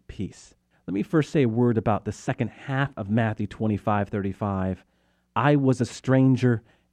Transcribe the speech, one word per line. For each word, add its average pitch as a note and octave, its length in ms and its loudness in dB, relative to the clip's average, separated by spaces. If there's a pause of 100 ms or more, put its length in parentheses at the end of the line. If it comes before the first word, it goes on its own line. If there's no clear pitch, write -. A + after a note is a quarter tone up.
piece, - 480 -12 (320)
let F2+ 80 -8
me G#3 80 -2
first - 280 0
say D#3 120 2
a A#2+ 60 2
word A#2 300 2
about G#2+ 260 -2
the G#2 80 -6
second - 360 -4
half C3+ 480 -4
of G2+ 140 -8
Matthew G#2+ 360 0
twenty-five G#2 600 -2
thirty-five. F#2+ 760 -4 (520)
"I C#3+ 200 4
was C3 240 2
a A#2 60 0
stranger C3 760 2 (300)